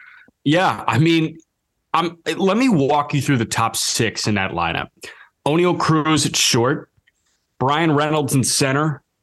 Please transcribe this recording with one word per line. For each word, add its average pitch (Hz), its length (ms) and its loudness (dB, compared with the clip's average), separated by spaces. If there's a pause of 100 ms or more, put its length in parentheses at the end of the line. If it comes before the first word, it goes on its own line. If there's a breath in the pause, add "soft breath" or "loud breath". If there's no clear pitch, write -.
(440 loud breath)
yeah, 151 420 0
I 117 120 0
mean, 160 400 2 (560)
I'm, 165 240 -2 (180)
let 190 200 0
me 262 120 2
walk 147 460 0
you 139 80 2
through 135 160 2
the 117 60 0
top 120 320 -2
six - 500 -2
in 107 80 0
that 98 180 -2
lineup. 85 360 -4 (580 loud breath)
Oneil 170 320 2
Cruz 156 480 2
at - 100 -4
short, - 540 0 (680)
Brian 151 360 2
Reynolds 147 400 0
in 131 100 2
center, 143 580 0 (200)